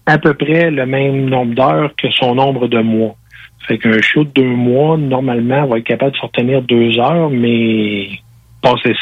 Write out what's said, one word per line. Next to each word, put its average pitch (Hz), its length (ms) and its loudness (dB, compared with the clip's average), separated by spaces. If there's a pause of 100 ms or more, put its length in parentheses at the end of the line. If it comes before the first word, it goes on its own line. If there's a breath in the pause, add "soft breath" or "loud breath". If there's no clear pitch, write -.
à 156 120 2
peu 151 160 2
près 160 380 0
le 131 140 -2
même 135 400 -2
nombre 127 280 -2
d'heures 147 420 0
que 123 140 -4
son 123 240 0
nombre 131 320 0
de 117 140 0
mois. 110 340 0 (540 loud breath)
Fait 113 100 -2
qu'un 110 220 2
chiot 151 240 2
de 143 60 -6
deux 127 260 2
mois, 131 400 2
normalement, 131 680 0
va 117 120 0
être 117 60 -6
capable 131 280 0
de - 40 -10
se - 60 -6
retenir 127 400 -2
deux 117 360 2
heures, 156 320 0
mais 113 800 0 (540)
passer 123 400 2